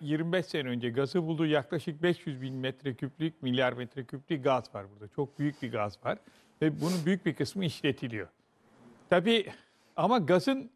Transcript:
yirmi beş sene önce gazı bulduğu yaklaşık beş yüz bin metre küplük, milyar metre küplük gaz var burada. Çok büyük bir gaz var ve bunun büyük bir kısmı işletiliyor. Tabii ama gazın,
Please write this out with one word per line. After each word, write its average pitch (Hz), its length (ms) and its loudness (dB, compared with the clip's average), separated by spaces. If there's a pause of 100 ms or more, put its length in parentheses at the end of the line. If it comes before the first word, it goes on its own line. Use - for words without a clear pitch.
yirmi 156 320 -2
beş 180 120 0
sene 139 240 -4
önce 123 200 -2
gazı 139 340 0
bulduğu 160 220 0
yaklaşık 151 580 0
beş 175 240 0
yüz 131 140 -8
bin 131 140 -6
metre 131 400 -4
küplük, 156 460 -6
milyar 127 320 2
metre 123 320 -8
küplük 135 380 -6
gaz 127 320 2
var 101 160 -10
burada. 101 220 -18
Çok - 260 -4
büyük 143 220 -2
bir 120 100 -4
gaz 104 340 -4
var - 120 -2 (440)
ve 151 200 0
bunun 165 240 0
büyük 185 200 2
bir 147 100 0
kısmı 196 300 -2
işletiliyor. 117 600 -4 (840)
Tabii 196 360 4 (500)
ama 202 220 4
gazın, 226 580 2